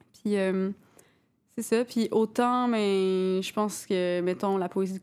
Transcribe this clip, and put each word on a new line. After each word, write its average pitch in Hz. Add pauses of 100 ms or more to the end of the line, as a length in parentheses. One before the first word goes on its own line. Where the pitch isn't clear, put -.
(120)
Puis, 208
euh, 190 (880)
c'est 233
ça, 226
puis 233
autant, 247
mais 190
je 185
pense 208
que, 180
mettons, 185
la 185
poésie 190
de 190